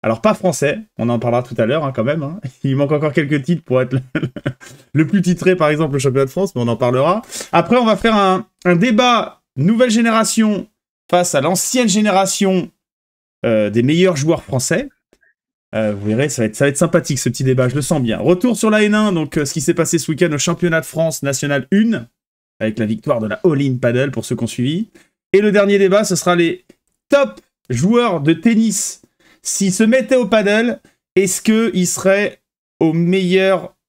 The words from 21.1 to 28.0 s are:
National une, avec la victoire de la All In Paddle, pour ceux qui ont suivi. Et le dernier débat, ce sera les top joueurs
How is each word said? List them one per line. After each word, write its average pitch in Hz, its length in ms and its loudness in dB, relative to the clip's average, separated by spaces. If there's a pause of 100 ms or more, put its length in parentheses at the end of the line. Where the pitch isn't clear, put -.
National 139 480 -4
une, 202 380 0 (520)
avec 110 200 -4
la 110 80 0
victoire 117 320 -2
de 110 80 -4
la 208 160 -6
All 151 180 2
In 135 160 -2
Paddle, 127 320 0
pour 117 160 -8
ceux 127 100 -4
qui 113 80 -4
ont 117 40 -4
suivi. 151 420 -4 (440)
Et 196 80 6
le 208 100 2
dernier 202 260 4
débat, 196 260 4
ce 185 120 -2
sera 175 200 0
les 165 300 -2 (440)
top 277 300 2 (300)
joueurs 185 520 0